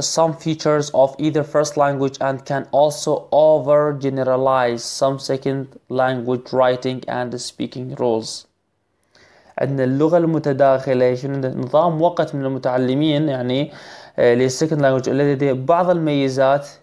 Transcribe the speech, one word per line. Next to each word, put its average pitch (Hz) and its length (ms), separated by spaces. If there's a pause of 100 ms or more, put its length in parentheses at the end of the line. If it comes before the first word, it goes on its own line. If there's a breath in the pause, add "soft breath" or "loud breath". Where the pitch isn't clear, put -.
(160)
some 165 180
features 151 540 (160)
of 139 140
either 151 260
first 147 300 (100)
language 139 340 (100)
and 135 180
can 139 260
also 147 400 (200)
overgeneralize 135 1500 (200)
some 139 160
second 135 480 (240)
language 127 640
writing 127 540
and 120 340
speaking 127 540
rules. 117 500 (1120 soft breath)
عندنا 135 260
اللغة 147 340
المتداخلة، 135 1000
شنو 139 180
عندنا؟ 131 220
نظام 151 420
مؤقت 160 380
من 139 100
المتعلمين، 135 840
يعني، 127 420 (480 loud breath)
آه، 120 140
للسكند 135 480
لانجوج 131 280
الذي 143 240
لديه 139 200
بعض 170 360
الميزات 143 800 (160)